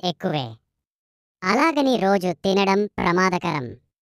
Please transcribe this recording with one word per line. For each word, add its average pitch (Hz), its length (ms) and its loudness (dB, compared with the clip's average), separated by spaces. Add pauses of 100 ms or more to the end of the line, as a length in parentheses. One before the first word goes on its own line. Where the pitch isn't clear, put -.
ఎక్కువే. 156 420 -2 (960)
అలాగని 269 540 2
రోజు 185 360 2
తినడం 196 540 0
ప్రమాదకరం. 175 920 -2 (340)